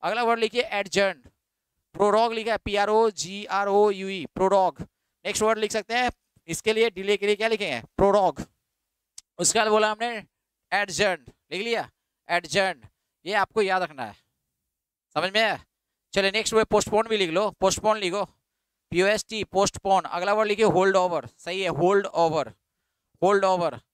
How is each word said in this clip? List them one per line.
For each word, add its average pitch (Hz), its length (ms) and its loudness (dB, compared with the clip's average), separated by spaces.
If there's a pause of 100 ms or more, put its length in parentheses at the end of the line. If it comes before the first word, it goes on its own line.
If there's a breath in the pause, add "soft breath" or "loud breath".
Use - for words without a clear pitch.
अगला 214 220 -4
word 233 160 0
लिखिए 226 220 -2 (100)
adjourn, 196 480 -2 (720)
prorog 214 380 2
लिखा 226 200 -4
है, 208 60 -2
पी 202 180 -4
आर 202 120 0
ओ 220 240 4
जी 190 340 -10
आर 202 220 -2
ओ 208 220 4
यू 190 180 -6
ई, 190 160 -6 (100)
prorog। 190 460 2 (440)
next 202 180 -4
word 220 160 2
लिख 214 140 -2
सकते 220 220 -4
हैं 247 160 0 (380)
इसके 165 240 -2
लिए, 220 180 2
delay 196 260 -2
के 202 100 -4
लिए 208 100 2
क्या 220 120 -2
लिखेंगे, 190 340 -4 (140)
prorog। 196 460 2 (960)
उसके 180 200 0
बाद 220 100 2
बोला 214 220 4
हमने 220 200 -6 (640)
adjourn, 185 520 -2 (280)
लिख 180 100 -8
लिया 226 260 -4 (400)
adjourn, 175 540 -2 (420)
ये 185 120 -6
आपको 202 260 0
याद 185 200 0
रखना 147 220 -8
है, 104 120 -14 (1000)
समझ 175 160 -4
में 208 100 0
आया? 196 160 0 (560)
चलिए 196 180 0
next 220 220 -2
word 220 140 4
postpone 214 400 0
भी 220 80 0
लिख 190 140 0
लो, 190 180 0 (120)
postpone 214 380 2
लिखो, 196 260 -4 (680)
पी 175 100 2
ओ 190 40 4
एस 208 220 0
टी, 214 180 -6
postpone। 190 580 0
अगला 175 280 -2
वर्ड 214 160 0
लिखिए 214 180 0
होल्ड 190 300 4
over, 175 300 0 (120)
सही 185 240 -8
है, 185 80 -2
hold 185 360 2
over, 160 460 0 (680)
Hold 196 220 4
over। 175 340 0 (160)